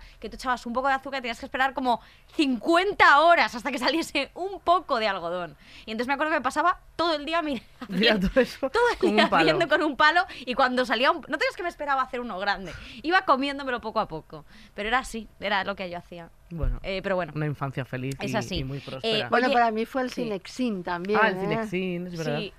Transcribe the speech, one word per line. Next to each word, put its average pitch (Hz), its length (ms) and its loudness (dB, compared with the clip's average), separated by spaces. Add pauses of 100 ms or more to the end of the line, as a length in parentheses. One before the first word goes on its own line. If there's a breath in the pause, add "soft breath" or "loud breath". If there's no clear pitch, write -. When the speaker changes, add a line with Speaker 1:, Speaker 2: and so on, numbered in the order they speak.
(200 loud breath)
Speaker 1:
que - 100 -12
tú 233 60 -14
echabas 247 300 -4
un 240 60 -6
poco 262 140 -2
de 269 80 4
azúcar 269 240 -6
y 254 40 -6
tenías 233 180 -8
que 269 60 -10
esperar 262 280 0
como 254 260 0 (440 soft breath)
cincuenta 330 760 6
horas 311 340 6
hasta 247 180 -6
que 269 60 -4
saliese 269 560 -2
un 359 260 -8
poco 339 400 2
de 220 80 0
algodón. 170 480 -4 (300 loud breath)
Y - 60 -10
entonces 226 140 -4
me 277 80 0
acuerdo 302 180 0
que 311 60 2
me 269 60 -2
pasaba 311 340 2 (180)
todo 330 200 2
el 294 100 -8
día 330 160 0
mir-, 294 200 -4 (260)
Speaker 2:
Mirando 196 400 4
Speaker 1:
haciendo - 120 4
Speaker 2:
eso 247 300 -2
Speaker 1:
todo 466 120 2 (100)
el 339 60 -4
Speaker 2:
con - 180 2
Speaker 1:
día - 80 6
Speaker 2:
un 330 60 2
palo. 196 120 4
Speaker 1:
haciendo 320 260 2
con 311 140 2
un 302 140 0
palo 311 240 6 (260 loud breath)
y 247 80 -4
cuando 254 320 2
salía 247 240 2
un... 339 120 0
No - 160 -6
te - 0 -
creas 508 180 -2
que 415 80 -8
me 349 40 -4
esperaba 277 340 -2
hacer 254 180 -6
uno 226 180 -8
grande, 190 340 -2 (300 loud breath)
iba 370 200 2
comiéndomelo 277 580 0
poco 220 200 -6
a 185 80 -2
poco. 156 360 -14 (300 loud breath)
Pero 208 140 -6
era 247 120 2
así, 226 260 -8 (140)
era 196 240 0
lo 196 120 -4
que 185 140 -8
yo 170 80 -10
hacía. 170 320 -16 (200)
Speaker 2:
Bueno, 135 320 -2
Speaker 1:
Eh, 190 200 -4
pero 196 140 0
bueno. 170 180 -4
Speaker 2:
una 151 120 -2
infancia 139 380 -4
feliz 127 360 -6
Speaker 1:
Es 196 120 -4
Speaker 2:
y, - 40 -2
Speaker 1:
así. 190 220 -4
Speaker 2:
y 143 60 -4
muy 135 140 -8
Speaker 1:
Eh, 135 60 -12
Speaker 2:
próspera. 214 440 -2
Speaker 3:
Bueno, 240 180 2
Speaker 1:
oye, 277 80 2
Speaker 3:
para 233 160 4
mí 226 160 -2
fue 254 160 -4
el 254 80 -4
Speaker 1:
sí. 254 140 -6
Speaker 3:
Cinexin 214 600 -4
también, 180 360 -2
Speaker 2:
Ah, 220 80 4
el 185 80 0
Speaker 3:
¿eh? 185 40 -4
Speaker 2:
Cinexin, 185 640 -2
es 175 120 -10
verdad. 151 200 -2
Speaker 1:
Sí. 196 200 -6